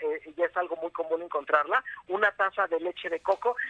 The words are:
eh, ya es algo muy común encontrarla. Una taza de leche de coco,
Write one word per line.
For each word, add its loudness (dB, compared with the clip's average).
eh, -4
ya 2
es -2
algo -2
muy -6
común -2
encontrarla. 2
Una 4
taza 0
de 0
leche -4
de -2
coco, 0